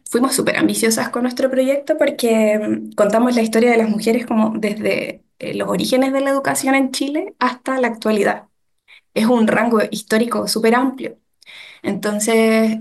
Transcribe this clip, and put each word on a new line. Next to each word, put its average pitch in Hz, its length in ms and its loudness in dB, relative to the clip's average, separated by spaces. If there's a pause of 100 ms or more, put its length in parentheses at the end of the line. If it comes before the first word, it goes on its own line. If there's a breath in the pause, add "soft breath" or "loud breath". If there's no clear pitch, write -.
fuimos 254 260 0
súper 226 240 -2
ambiciosas 220 500 0
con 240 140 -4
nuestro 247 280 -2
proyecto 277 480 0
porque, 226 600 2
mm, 214 360 -4
contamos 226 400 2
la 233 80 2
historia 226 300 2
de 226 60 4
las 220 100 2
mujeres 226 380 0
como 220 300 0
desde, 208 680 -4 (160)
eh, - 140 -8
los 202 140 -4
orígenes 254 440 0
de 269 80 0
la 277 100 0
educación 277 460 -2
en 269 160 0
Chile 294 480 -6
hasta 262 400 -4
la 240 80 0
actualidad. 214 560 -2 (680 soft breath)
Es 220 120 2
un 226 220 4
rango 220 320 2 (100)
histórico 220 580 -2
súper 226 280 2
amplio. 262 420 -4 (640 loud breath)
Entonces, 220 1000 0